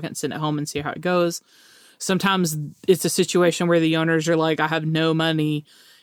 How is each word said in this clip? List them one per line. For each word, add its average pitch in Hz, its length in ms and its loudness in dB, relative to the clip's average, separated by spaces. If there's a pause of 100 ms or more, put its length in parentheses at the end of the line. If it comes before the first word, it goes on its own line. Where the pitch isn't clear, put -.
it - 20 -8
and - 100 -10
send 143 160 -6
it - 60 -8
home 151 180 -2
and 147 120 -6
see 143 120 -6
how 147 100 -6
it - 100 -10
goes." 175 400 0 (580)
Sometimes 185 580 0 (300)
it's 185 180 4
a 170 60 0
situation 180 560 2
where 170 140 4
the 160 160 2
owners 160 320 0
are 165 80 2
like, 160 240 0
"I 156 80 2
have 156 180 -2
no 160 280 0
money," 156 500 0 (380)